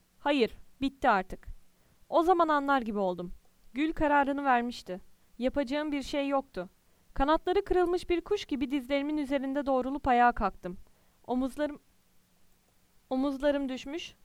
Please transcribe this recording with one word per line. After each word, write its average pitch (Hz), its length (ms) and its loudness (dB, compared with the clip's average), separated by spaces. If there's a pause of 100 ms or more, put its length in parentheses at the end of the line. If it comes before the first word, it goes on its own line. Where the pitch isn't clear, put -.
(200)
"Hayır, 285 380 2 (240)
bitti 269 280 0
artık." 190 380 0 (600)
O 330 140 4
zaman 339 240 4
anlar 277 340 2
gibi 208 180 -4
oldum. 180 340 -2 (400)
Gül 311 200 -2
kararını 285 500 2
vermişti. 240 580 -2 (360)
Yapacağım 285 540 -2
bir 285 100 -2
şey 277 260 -4
yoktu. 269 420 -4 (440)
Kanatları 320 500 2
kırılmış 359 460 0
bir 349 120 0
kuş 403 240 -4
gibi 254 260 -4
dizlerimin 285 460 -2
üzerinde 269 480 -2
doğrulup 269 420 0
ayağa 240 240 6
kalktım. 190 460 -6 (500)
Omuzlarım, 269 520 -2 (1300)
omuzlarım 269 600 0
düşmüş, 277 560 -10